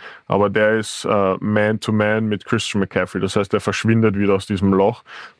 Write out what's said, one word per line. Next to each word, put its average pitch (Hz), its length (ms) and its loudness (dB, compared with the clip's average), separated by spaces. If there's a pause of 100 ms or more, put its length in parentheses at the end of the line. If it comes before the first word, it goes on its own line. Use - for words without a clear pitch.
(260)
aber 101 220 2
der 107 300 2
ist, - 260 -8
äh, 98 340 2
Man-to-Man 107 920 0
mit 104 180 -6
Christian 110 340 -2
McCaffrey. 92 400 -2
Das 95 160 -2
heißt, 101 160 -2
er 104 80 2
verschwindet 110 580 0
wieder 101 160 2
aus 95 120 -2
diesem 98 260 0
Loch, 98 320 2 (360)